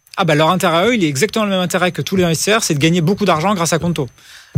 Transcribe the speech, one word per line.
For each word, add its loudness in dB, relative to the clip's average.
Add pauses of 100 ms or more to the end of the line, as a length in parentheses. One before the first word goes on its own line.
(180)
Ah 0
bah, 2
leur 2
intérêt 0
à 2
eux, 2
il 0
est 2
exactement -2
le -2
même 0
intérêt -2
que -8
tous -4
les 2
investisseurs, 0
c'est 0
de -2
gagner 2
beaucoup 0
d'argent 2
grâce -2
à 0
Conto. -4 (480)